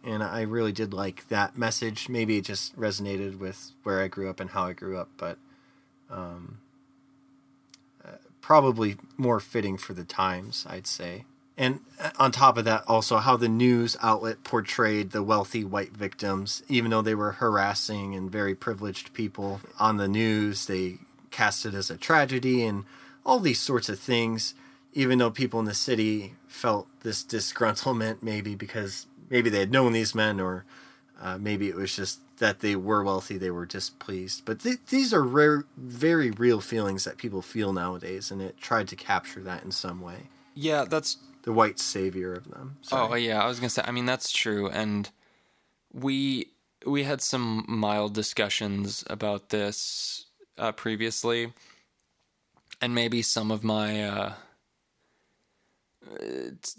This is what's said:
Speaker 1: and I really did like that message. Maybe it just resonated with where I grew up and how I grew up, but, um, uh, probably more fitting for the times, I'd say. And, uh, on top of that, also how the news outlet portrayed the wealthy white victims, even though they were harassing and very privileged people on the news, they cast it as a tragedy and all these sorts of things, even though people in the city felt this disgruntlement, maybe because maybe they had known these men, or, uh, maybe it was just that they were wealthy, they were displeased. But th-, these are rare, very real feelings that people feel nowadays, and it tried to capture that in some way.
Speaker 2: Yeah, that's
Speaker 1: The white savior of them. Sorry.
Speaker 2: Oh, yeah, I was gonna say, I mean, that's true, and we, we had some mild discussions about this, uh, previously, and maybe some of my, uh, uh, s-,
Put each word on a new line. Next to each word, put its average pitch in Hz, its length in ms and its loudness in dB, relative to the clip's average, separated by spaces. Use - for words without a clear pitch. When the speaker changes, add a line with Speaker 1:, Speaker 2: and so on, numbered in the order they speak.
Speaker 1:
and 107 200 -4
I 104 180 -4
really 110 300 0
did 101 220 -4
like 95 360 -6
that 101 280 2
message. 113 520 -2
Maybe 110 280 0
it 98 80 -2
just - 320 -8
resonated 98 640 -4
with 95 320 -10
where 95 180 0
I 95 60 0
grew 95 220 -6
up 92 100 -10
and 92 120 -10
how 92 140 -2
I 90 80 -6
grew 92 240 -8
up, 87 200 -8
but, 85 200 -8
um, 90 500 -12
uh, - 140 -18
probably 113 580 6
more 120 240 4
fitting 98 360 -2
for 101 160 -10
the 87 120 -12
times, 95 640 -2
I'd 95 200 -10
say. 87 380 -8
And, 131 260 0
uh, 151 180 -4
on 131 140 6
top 127 260 8
of 113 80 2
that, 110 220 2
also 113 300 4
how 131 200 6
the 117 100 4
news 117 540 6
outlet 113 420 2
portrayed 107 680 0
the 107 100 -2
wealthy 104 420 0
white 98 280 -4
victims, 101 760 -6
even 117 220 2
though 110 140 4
they 110 100 0
were 104 200 -2
harassing 101 800 0
and 95 160 -6
very 98 240 0
privileged 101 580 -8
people 101 480 -6
on 107 200 4
the 101 100 2
news, 107 580 2
they 92 320 -4
cast - 380 2
it 98 80 -4
as 98 160 -4
a 85 60 -10
tragedy 131 640 2
and 101 220 -2
all 262 160 6
these 160 200 2
sorts 120 300 0
of 98 100 -4
things, 113 560 0
even 127 260 4
though 120 100 6
people 117 300 -2
in 110 80 0
the 101 80 -2
city 107 580 0
felt 107 400 0
this 110 220 -4
disgruntlement, 113 1000 0
maybe 104 320 -4
because 101 500 -8
maybe 120 220 4
they 101 80 4
had 98 120 2
known 127 220 6
these 113 220 0
men, 107 240 2
or, 92 260 -4
uh, 92 160 -6
maybe 101 320 -2
it 85 60 -4
was 95 200 -4
just - 260 -6
that 107 240 2
they 104 140 2
were 101 280 2
wealthy, 98 340 -2
they 92 140 -4
were 87 160 -6
displeased. - 800 -8
But 110 160 -4
th-, 247 180 -2
these 262 240 2
are 160 100 6
rare, 147 420 6
very 131 540 2
real 113 280 4
feelings 98 440 -2
that - 140 -8
people 98 260 -6
feel 107 280 -2
nowadays, 90 600 -4
and 98 100 -8
it 95 160 -10
tried 107 300 0
to 95 80 -12
capture 95 480 -2
that 92 200 -10
in 95 80 -10
some 90 300 -6
way. 87 280 -14
Speaker 2:
Yeah, 147 300 0
that's 156 320 -2
Speaker 1:
The 117 80 -2
white 110 280 6
savior 92 540 -2
of - 160 -12
them. 135 320 -14
Sorry. 120 300 0
Speaker 2:
Oh, 120 40 0
yeah, 113 280 2
I 117 40 4
was 123 120 -2
gonna 123 100 0
say, - 140 0
I 123 80 -4
mean, 123 140 -2
that's 127 260 0
true, 101 380 0
and 104 400 -2
we, 135 600 -2
we 143 180 0
had 139 180 -2
some 113 460 -2
mild 104 460 0
discussions 101 920 -2
about 104 420 -6
this, - 760 -4
uh, 110 140 -2
previously, 117 840 -2
and 120 140 -2
maybe 117 300 0
some 110 260 0
of 107 140 -2
my, 107 400 0
uh, 101 300 -4
uh, - 140 -12
s-, - 160 -8